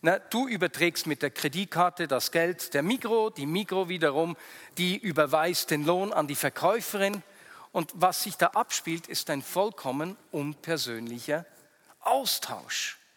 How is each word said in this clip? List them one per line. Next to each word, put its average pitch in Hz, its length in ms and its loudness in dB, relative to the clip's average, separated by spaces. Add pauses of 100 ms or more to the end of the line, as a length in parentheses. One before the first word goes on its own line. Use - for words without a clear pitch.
Ne? 170 260 4
Du 254 180 0
überträgst 175 600 0
mit 147 160 -2
der 143 80 0
Kreditkarte 170 760 0
das 131 240 0
Geld 170 440 0
der 143 80 2
Migros, 220 520 0
die 143 120 -4
Migros 185 420 0
wiederum, 165 480 2 (400)
die 180 180 2
überweist 156 760 2
den 147 140 2
Lohn 190 280 2
an 156 140 2
die 143 80 -4
Verkäuferin. 196 880 0 (480)
Und 165 220 -2
was 180 300 2
sich 196 120 -6
da 175 120 4
abspielt, 170 600 -2
ist - 220 -4
ein 139 120 0
vollkommen 175 760 -2 (140)
unpersönlicher 143 1120 -4 (540)
Austausch. - 1000 -2 (200)